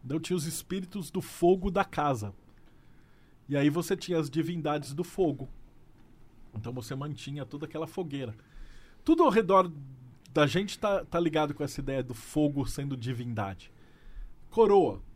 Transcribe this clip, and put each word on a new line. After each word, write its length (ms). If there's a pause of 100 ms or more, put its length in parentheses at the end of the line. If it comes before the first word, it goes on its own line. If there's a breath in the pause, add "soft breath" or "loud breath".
Então 160
tinha 160
os 100
espíritos 640
do 100
fogo 520
da 120
casa. 480 (1160 soft breath)
E 80
aí 120
você 280
tinha 220
as 120
divindades 640
do 80
fogo. 460 (1040)
Então 180
você 220
mantinha 500
toda 220
aquela 200
fogueira. 480 (680 soft breath)
Tudo 200
ao 60
redor 400 (600)
da 160
gente 300
tá, 260
tá 160
ligado 340
com 80
essa 180
ideia 220
do 120
fogo 520
sendo 300
divindade. 760 (800 soft breath)
Coroa. 500 (160)